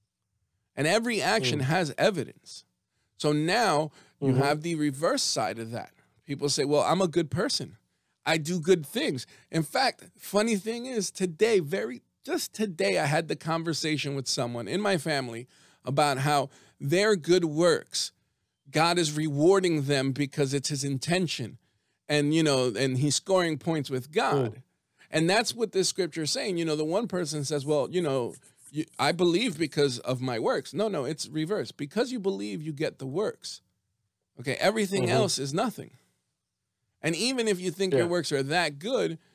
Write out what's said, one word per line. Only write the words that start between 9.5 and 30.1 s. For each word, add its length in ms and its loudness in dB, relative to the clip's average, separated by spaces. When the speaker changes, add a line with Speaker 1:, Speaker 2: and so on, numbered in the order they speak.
Speaker 1:
In 120 0
fact, 400 -2
funny 400 0
thing 280 -6
is, 260 -4
today, 480 2
very, 420 -4
just 300 -4
today, 460 0
I 60 2
had 220 0
the 80 -4
conversation 800 -2
with 120 -6
someone 400 -4
in 140 -2
my 160 2
family 500 -4
about 340 2
how 300 2
their 360 4
good 300 4
works, 680 0
God 260 2
is 160 2
rewarding 720 4
them 280 2
because 420 -2
it's 160 -2
his 140 -4
intention. 720 -2
And, 240 4
you 100 4
know, 320 4
and 220 0
he's 180 2
scoring 420 2
points 320 -2
with 220 -6
God. 440 0
Speaker 2:
Mm. 60 -20
Speaker 1:
And 180 2
that's 260 2
what 160 -2
this 160 0
scripture 360 -4
is 80 -2
saying. 260 -2
You 80 0
know, 100 0
the 80 0
one 240 0
person 380 -4
says, 200 -2
"Well, 260 2
you 100 0
know, 320 0
you, 140 -4
I 140 4
believe 480 2
because 400 0
of 220 -2